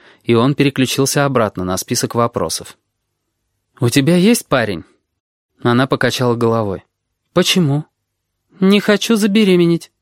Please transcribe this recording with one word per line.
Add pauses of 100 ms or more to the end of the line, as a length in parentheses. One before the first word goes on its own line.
(240)
и
он
переключился
обратно
на
список
вопросов. (1000)
"У
тебя
есть
парень?" (760)
Она
покачала
головой. (480)
"Почему?" (800)
"Не
хочу
забеременеть". (100)